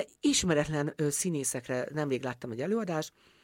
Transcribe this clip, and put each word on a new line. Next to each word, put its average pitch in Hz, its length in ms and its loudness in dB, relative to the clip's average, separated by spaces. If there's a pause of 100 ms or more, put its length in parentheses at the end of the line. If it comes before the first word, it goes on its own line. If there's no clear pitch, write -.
(200)
ismeretlen, 151 760 2
ö, 147 140 2
színészekre 135 840 -2
nemrég 139 300 0
láttam 123 280 -6
egy 117 100 -4
előadást, 180 520 -2 (300)